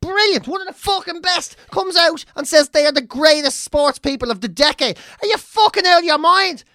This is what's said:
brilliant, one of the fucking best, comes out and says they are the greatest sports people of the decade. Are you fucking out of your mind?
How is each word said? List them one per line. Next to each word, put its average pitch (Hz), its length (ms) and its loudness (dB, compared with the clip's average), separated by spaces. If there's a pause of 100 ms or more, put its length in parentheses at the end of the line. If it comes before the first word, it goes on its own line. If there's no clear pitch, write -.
brilliant, 381 460 -2
one 370 140 -6
of 370 60 -12
the 370 60 -14
fucking 359 480 -6
best, 359 340 -4 (160)
comes 381 240 -4
out 330 300 2 (100)
and 294 120 -8
says 302 220 4
they 294 160 2
are 302 60 2
the 285 100 0
greatest 294 600 0
sports 294 340 0
people 262 320 -6
of 196 120 -4
the 233 80 -6
decade. 247 500 -2 (240)
Are 415 40 -2
you 415 100 0
fucking 427 500 0
out 349 120 6
of 339 60 -4
your 302 140 0
mind? 349 440 0 (120)